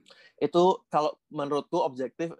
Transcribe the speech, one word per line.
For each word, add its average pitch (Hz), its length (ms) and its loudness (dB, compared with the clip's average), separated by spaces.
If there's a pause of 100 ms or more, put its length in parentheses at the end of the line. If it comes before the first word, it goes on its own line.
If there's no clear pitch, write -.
(360)
Itu 175 560 2
kalau 151 240 0 (160)
menurutku 147 480 -4
objektif, 139 600 -6